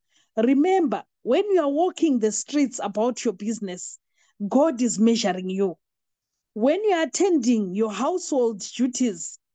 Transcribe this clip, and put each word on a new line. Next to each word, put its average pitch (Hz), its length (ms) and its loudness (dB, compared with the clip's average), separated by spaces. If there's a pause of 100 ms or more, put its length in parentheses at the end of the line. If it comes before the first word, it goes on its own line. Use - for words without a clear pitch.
(380)
Remember, 277 680 2 (200)
when 359 280 2
you 359 100 4
are 285 100 0
walking 302 480 0
the 214 120 0
streets - 500 -2
about 214 440 -4
your 220 80 0
business, 202 680 -10 (480)
God 262 340 2
is 196 180 0
measuring 202 500 2
you. 190 280 -2 (760)
When 294 300 2
you 427 80 2
are 330 120 0
attending 240 720 0
your 214 180 -2
household 240 680 -2
duties, 240 800 -4 (160)